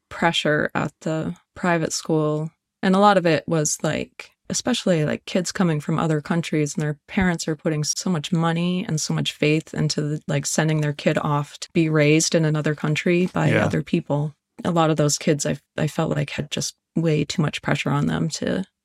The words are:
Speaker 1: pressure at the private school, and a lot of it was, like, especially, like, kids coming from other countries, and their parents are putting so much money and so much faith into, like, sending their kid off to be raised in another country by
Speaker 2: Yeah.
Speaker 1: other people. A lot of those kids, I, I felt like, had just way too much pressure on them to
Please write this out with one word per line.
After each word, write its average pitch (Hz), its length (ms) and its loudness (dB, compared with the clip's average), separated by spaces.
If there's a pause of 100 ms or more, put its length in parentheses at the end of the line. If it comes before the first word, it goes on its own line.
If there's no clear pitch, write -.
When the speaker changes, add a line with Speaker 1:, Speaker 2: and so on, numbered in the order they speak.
(100)
Speaker 1:
pressure 160 640 0
at - 260 -2
the 160 340 -4 (200)
private 170 400 0
school, 156 560 -2 (320)
and 190 120 4
a 190 60 4
lot 202 160 6
of 175 100 2
it 160 220 4
was, 160 340 0
like, - 480 -6 (180)
especially, 185 560 0
like, - 220 -2
kids 180 240 -2
coming 160 300 0
from 160 180 -2
other 156 220 0
countries, 156 560 -2
and 160 60 -2
their 151 140 -2 (120)
parents 180 400 0
are 160 80 -2
putting 151 260 -2
so - 260 -4
much 160 240 -2
money 170 540 0
and 156 140 -2
so - 120 -4
much 156 200 -2
faith 156 420 0
into, 151 540 -2
like, 143 180 -2
sending 156 340 2
their 147 120 0
kid 151 260 0
off 147 400 -2
to - 140 -14
be 160 160 2
raised 156 480 4
in 160 80 2
another 151 320 0
country 175 580 0
by 160 160 2
Speaker 2:
Yeah. 110 140 4
Speaker 1:
other 156 180 0
people. 147 500 -2 (320)
A 180 60 -2
lot 165 200 4
of 156 60 2
those 147 220 2
kids, 147 260 0
I, 151 140 -2 (180)
I 156 120 0
felt 156 260 -2
like, 147 160 -2
had - 220 -8
just - 240 -6 (180)
way 156 300 2
too - 180 -2
much - 200 -2
pressure 147 280 -2
on 143 160 0
them 160 220 -2 (100)
to - 260 -2 (200)